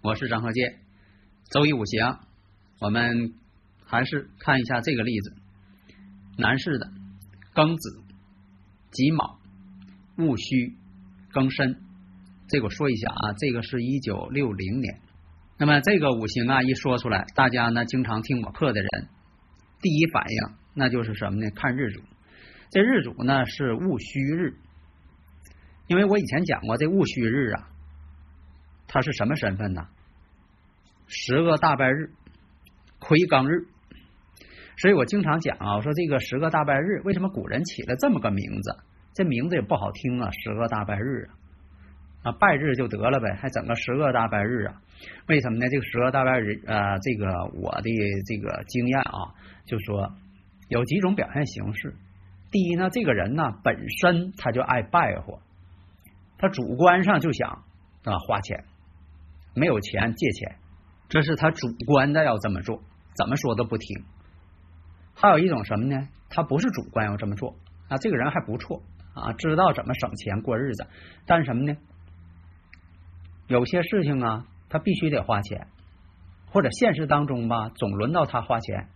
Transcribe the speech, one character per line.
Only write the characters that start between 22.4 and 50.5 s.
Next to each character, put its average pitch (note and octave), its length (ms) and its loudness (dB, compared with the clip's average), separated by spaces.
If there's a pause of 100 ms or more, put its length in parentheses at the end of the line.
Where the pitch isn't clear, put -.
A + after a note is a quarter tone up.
这 G3 100 6
日 A3+ 220 4
主 A#2+ 200 -6
呢 C3 220 4
是 C3 280 -2
戊 D3+ 260 -2
戌 A#2 200 -8
日， D3+ 380 -2 (1300)
因 F3 80 2
为 G3 80 6
我 G#3 160 4
以 F3 40 -2
前 C#3+ 200 -2
讲 C3 200 -2
过， A2 120 0
这 D3+ 120 0
戊 F#3 180 4
戌 - 160 -4
日 A#2 300 0
啊， - 180 -8 (1200)
它 C3 120 2
是 C#3+ 100 -2
什 A2+ 140 -2
么 C#3 100 0
身 G2 220 -4
份 G2+ 160 -4
呢？ D#2+ 140 -8 (1200)
十 - 340 0
个 E3 160 4
大 D3+ 180 4
败 C3 140 2
日， D3+ 240 -2 (840)
魁 - 200 4
罡 C#3+ 300 4
日。 F3 180 -2 (1120)
所 F#3+ 140 4
以 - 20 8
我 C3+ 120 4
经 G3+ 180 0
常 D#3 160 2
讲 - 180 -4
啊， G2+ 180 -2
我 G#2 60 0
说 D3+ 120 -2
这 E3+ 140 0
个 C#3 120 2
十 B2+ 200 -4
个 D#3+ 100 0
大 D#3 140 2
败 C#3+ 160 2
日， F#3 240 -2
为 G3 100 0
什 F3 80 -2
么 F#3+ 80 -2
古 A2+ 180 -6
人 - 160 -2
起 - 200 -8
了 B2 140 -2
这 C#4 120 2
么 F3 100 4
个 G#2+ 120 0
名 G2+ 300 -4
字？ G#2 160 -6 (360)
这 F#3+ 120 0
名 C#3 240 0
字 F3 60 0
也 C3+ 60 2
不 A2 140 0
好 G2+ 160 -4
听 B2 280 -4
啊， G#2+ 120 -4
十 G#2+ 240 -8
个 A#2 120 -2
大 G#2+ 180 -2
败 G#2 120 -4
日 A#2+ 320 -6 (920)
啊， A#2+ 60 0
啊， - 40 -2
败 F#3+ 220 6
日 C#3 200 0
就 B2 120 0
得 G#2 220 0
了 C3+ 100 2
呗， G2+ 160 -2
还 C3 140 -6
整 A2+ 180 -4
个 A#2 80 0
十 A#2+ 220 -4
个 C#3+ 160 2
大 A#2 160 2
败 G#2 120 0
日 A2 260 0
啊？ - 140 -10 (460)
为 D3+ 140 4
什 A#2+ 80 -2
么 A2+ 80 0
呢？ B2 120 0
这 C#3 80 0
个 A#2 80 -2
十 A#2+ 140 -4
个 B2+ 120 4
大 C3+ 120 2
败 B2+ 160 4
日， G#2 260 -2
呃， G2+ 340 0
这 A#2+ 160 -2
个 F#2 300 -2 (100)
我 F2+ 160 -6 (100)
的 A2+ 80 -4 (360)
这 A2 120 -6
个 G#2 300 -6
经 B2 200 0
验 C3 140 2
啊， - 340 -6 (300)
就 A2+ 140 -4
说 G2+ 340 -4 (560)